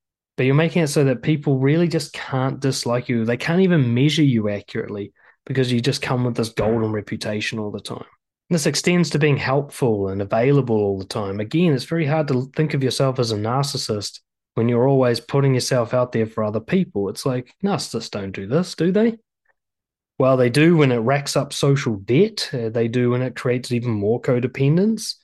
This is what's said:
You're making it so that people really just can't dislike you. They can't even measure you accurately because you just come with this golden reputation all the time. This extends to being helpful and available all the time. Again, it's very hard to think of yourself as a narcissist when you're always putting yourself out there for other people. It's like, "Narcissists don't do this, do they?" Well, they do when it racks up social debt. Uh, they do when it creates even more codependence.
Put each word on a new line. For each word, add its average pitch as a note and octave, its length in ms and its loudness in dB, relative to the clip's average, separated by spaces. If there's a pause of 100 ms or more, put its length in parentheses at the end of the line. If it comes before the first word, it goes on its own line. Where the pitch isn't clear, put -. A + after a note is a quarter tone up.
(420)
You're C3 120 2
making E3 280 2
it D3+ 60 0
so D3 160 2
that B2+ 180 0
people D3+ 360 0
really D3+ 300 2
just D3+ 240 -4
can't C3 480 -4
dislike C3 480 -2
you. A#2 160 0
They A#2+ 120 0
can't E3+ 260 0
even D#3 320 4
measure D3 280 4
you A2+ 260 4
accurately G#2 640 -8 (340)
because B2+ 260 0
you A#2+ 80 2
just C3+ 220 -2
come B2 220 -2
with A#2+ 120 -2
this A2+ 140 -2
golden A2 420 0
reputation G#2+ 640 -6
all G#2 120 -6
the G2+ 100 -10
time. - 240 -12 (460)
This E3+ 160 0
extends E3+ 440 2
to D#3 80 0
being D3 200 4
helpful C3 720 -2
and F#2+ 120 -4
available A#2 560 2
all G2+ 220 0
the F#2+ 80 -10
time. G2+ 340 -6
Again, D#3 320 0
it's B2 120 -2
very E3 220 -2
hard D3+ 220 0
to C3+ 260 -2
think D#3 200 0
of C#3 80 -2
yourself C3 360 0
as A#2 140 0
a G#2+ 40 -2
narcissist A#2 840 -4 (340)
when A#2 140 0
you're A#2+ 180 2
always B2+ 340 4
putting C#3 340 2
yourself B2 400 0
out B2 180 0
there A2+ 140 0
for A2 180 -4
other G#2+ 160 -2
people. A2 480 -2
It's - 160 -8
like, B2+ 300 -4 (100)
"Narcissists D3+ 460 -4
don't G2 220 -8
do G2 140 -10
this, D#3+ 280 -2
do F3 180 0
they?" A3 240 2 (1000)
Well, C3 180 4
they B2+ 140 4
do D#3 260 6
when C#3+ 160 4
it A#2+ 60 0
racks C#3 360 -2
up C#3 200 -4
social C#3 420 0
debt. C3+ 560 0
Uh, A#2 160 -4
they A#2 200 0
do B2 220 0
when B2 120 0
it B2+ 120 -6
creates B2 380 -4
even A#2+ 180 -2
more G#2+ 300 0
codependence. C#3 1040 0